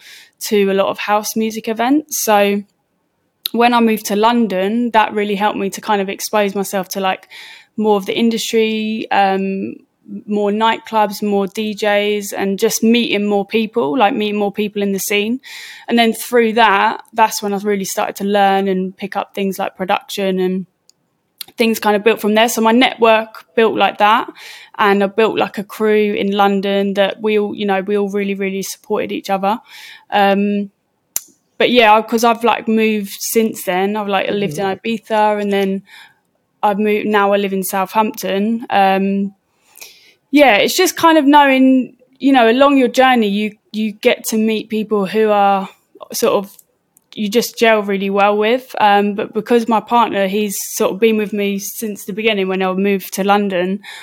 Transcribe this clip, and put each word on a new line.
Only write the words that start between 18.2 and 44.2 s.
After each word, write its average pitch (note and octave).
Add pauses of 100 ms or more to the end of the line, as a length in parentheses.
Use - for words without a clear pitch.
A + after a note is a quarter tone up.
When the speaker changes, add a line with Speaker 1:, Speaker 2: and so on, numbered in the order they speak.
Speaker 1:
learn G3
and F#3
pick G3
up -
things G3
like -
production, F#3+
and F#3 (920)
things A3+
kind G#3
of G3+
built A3
from G#3+
there. A3+
So A#3
my A3+
network A3+
built A3+
like G3
that, G#3+ (460)
and G3+
I G3
built, G#3
like, G3+
a G3+
crew G#3+
in G3+
London G3
that G3
we G#3+
all, G#3
you G#3
know, F#3+
we G#3
all G3+
really, G3
really G3
supported -
each -
other. G3 (500)
Um, G3+ (880)
but A#3
yeah, A3+
I, A3+
'cause A3+
I've, A3+
like, -
moved A3
since -
then. F#3+
I've, G#3+
like, G3
lived G3+
in G3
Speaker 2:
Mm-hmm. F#3+
Speaker 1:
Ibiza, G#3+
and G3+
then G3 (800)
I've G#3
moved, G#3+
now G3+
I G3+
live G3
in F#3+
Southampton. G3+
Um, G3 (960)
yeah, C4+
it's F#3
just F4+
kind E4
of D4
knowing, C4 (220)
you C4+
know, A#3
along C#4
your B3
journey, B3
you, G#3 (140)
you G#3+
get -